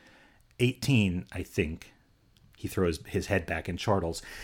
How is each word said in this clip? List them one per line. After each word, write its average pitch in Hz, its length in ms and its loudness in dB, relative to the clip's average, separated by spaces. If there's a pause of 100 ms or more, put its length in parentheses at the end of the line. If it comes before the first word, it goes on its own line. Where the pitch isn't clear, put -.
(600)
"Eighteen, 110 720 4
I 92 120 -6
think." 82 480 -2 (680)
He - 120 -10
throws 85 360 0
his 92 220 -2
head 90 180 0
back 82 220 -6
and 90 100 -4
chortles. 92 440 0 (220)